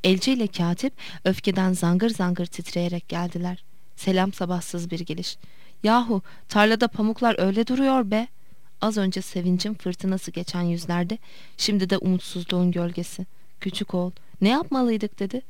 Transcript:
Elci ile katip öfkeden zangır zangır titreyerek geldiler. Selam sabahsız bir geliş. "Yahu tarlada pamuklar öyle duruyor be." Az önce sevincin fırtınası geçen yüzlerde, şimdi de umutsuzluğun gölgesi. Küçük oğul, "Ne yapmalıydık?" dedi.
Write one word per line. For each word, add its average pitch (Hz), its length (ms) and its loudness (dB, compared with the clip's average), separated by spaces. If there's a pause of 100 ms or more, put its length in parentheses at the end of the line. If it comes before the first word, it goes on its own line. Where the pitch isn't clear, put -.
Elci 185 300 4
ile 233 140 2
katip 175 460 0 (320)
öfkeden 185 480 2
zangır 180 360 4
zangır 180 360 0
titreyerek 175 640 -4
geldiler. 175 540 -4 (320)
Selam 190 380 2
sabahsız 175 580 -4
bir 170 80 -4
geliş. 170 380 -6 (460)
"Yahu 226 380 4 (280)
tarlada 220 380 6
pamuklar 220 520 2
öyle 196 280 2
duruyor 262 440 2
be." 220 160 0 (540)
Az 214 160 2
önce 190 240 0
sevincin 180 520 0
fırtınası 190 580 -4
geçen 175 300 -4
yüzlerde, 175 560 0 (400)
şimdi 196 320 2
de 190 80 4
umutsuzluğun 180 720 2
gölgesi. 175 540 -4 (360)
Küçük - 320 -4
oğul, 180 180 0 (300)
"Ne 196 80 6
yapmalıydık?" 247 680 2
dedi. 202 300 -2